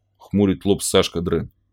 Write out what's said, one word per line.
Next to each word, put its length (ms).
хмурит 480
лоб 180
Сашка 380
Дрын. 300